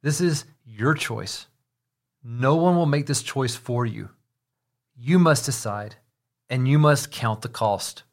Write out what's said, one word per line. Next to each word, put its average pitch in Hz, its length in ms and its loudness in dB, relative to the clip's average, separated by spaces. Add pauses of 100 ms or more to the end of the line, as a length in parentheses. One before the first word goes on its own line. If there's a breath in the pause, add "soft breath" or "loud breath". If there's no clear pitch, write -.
This 147 180 -2
is 165 240 0 (200)
your 117 300 0
choice. - 520 -8 (760)
No 127 340 0
one 175 200 4
will 170 100 2
make 143 200 0
this 143 160 -2
choice 123 320 -4
for 120 320 -4
you. 104 240 -8 (880)
You 135 220 2
must 165 260 4
decide, 104 520 -8 (540)
and 127 160 0
you 143 120 4
must 147 320 4
count 110 320 -4
the 120 60 -10
cost. 107 540 -4 (100)